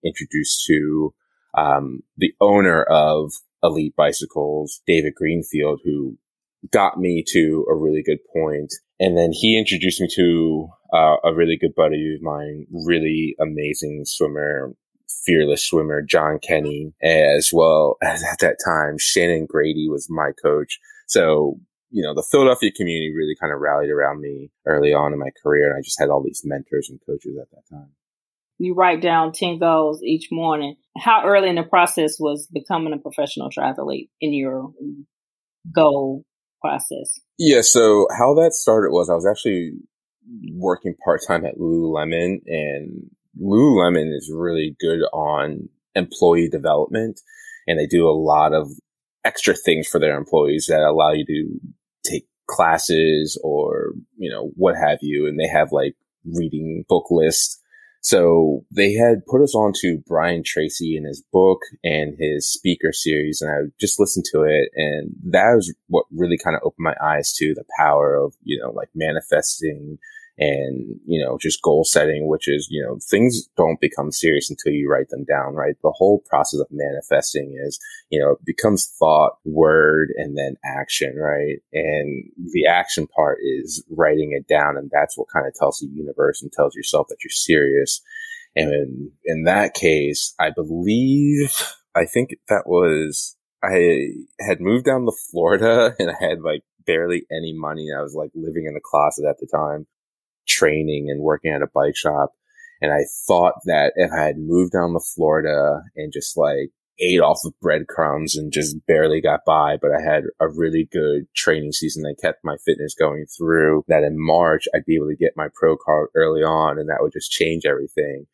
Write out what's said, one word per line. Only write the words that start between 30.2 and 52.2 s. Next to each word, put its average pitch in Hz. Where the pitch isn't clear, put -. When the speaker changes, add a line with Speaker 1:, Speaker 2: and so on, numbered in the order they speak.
Speaker 2:
morning. 151
How 220
early 196
in 175
the 165
process 170
was 147
becoming 165
a 147
professional 151
triathlete 139
in 151
your 135
goal 139
process? -
Speaker 1:
Yeah, 143
so 110
how 127
that 160
started 107
was 85
I 87
was 85
actually 95
working 90
part-time 85
at -
Lululemon, 82
and 73
Lululemon 90
is 71
really 80
good 82
on 76
employee 85
development, 78
and 82
they 73
do 85
a -
lot 78
of 76
extra 104
things 80
for 87
their 76
employees 73
that 78
allow 76
you 78
to 78
take -